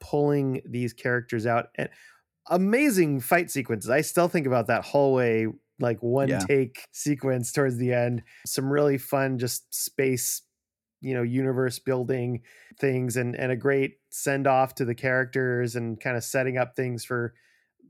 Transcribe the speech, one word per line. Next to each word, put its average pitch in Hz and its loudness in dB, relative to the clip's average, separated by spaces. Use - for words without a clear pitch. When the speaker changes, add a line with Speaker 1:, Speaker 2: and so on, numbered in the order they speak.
Speaker 1:
pulling 147 0
these 123 -4
characters 120 -2
out, 117 0
and 143 -6
amazing 190 4
fight 175 2
sequences. 110 -2
I 143 4
still 170 2
think 165 0
about 123 2
that 117 2
hallway, 127 2
like, 120 0
one 131 0
Speaker 2:
Yeah. - 0
Speaker 1:
take 123 0
sequence 131 -2
towards 131 0
the 123 0
end. 120 0
Some 135 -4
really 143 4
fun, 135 -2
just 120 -6
space, - -2
you 131 -6
know, 123 0
universe 127 0
building 123 -2
things, 127 0
and, 123 -2
and 127 -2
a 127 0
great 139 0
send 139 -2
off 131 4
to 131 -2
the 117 -2
characters, 127 0
and 117 -6
kinda 123 -4
setting 127 -2
up 123 -2
things 123 -4
for 120 -4